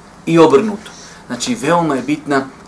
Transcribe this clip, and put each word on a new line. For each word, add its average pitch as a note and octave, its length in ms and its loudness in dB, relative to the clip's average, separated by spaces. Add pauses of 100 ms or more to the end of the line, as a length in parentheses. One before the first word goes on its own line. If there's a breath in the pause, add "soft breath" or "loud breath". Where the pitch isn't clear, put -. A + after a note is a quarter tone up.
(260)
I E3 140 2
obrnuto. E3 520 2 (360 loud breath)
Znači, B2 280 -6
veoma D#3 400 -2
je B2 60 -4
bitna C#3+ 440 -4 (220)